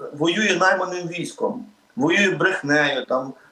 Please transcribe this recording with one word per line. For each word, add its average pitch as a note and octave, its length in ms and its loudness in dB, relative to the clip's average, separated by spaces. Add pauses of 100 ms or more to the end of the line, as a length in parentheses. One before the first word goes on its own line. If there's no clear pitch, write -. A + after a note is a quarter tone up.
(120)
воює F3 440 0
найманим F3+ 520 2
військом, - 580 -6 (300)
воює F#3 340 4
брехнею, D3 760 0
там, C3+ 280 -2 (180)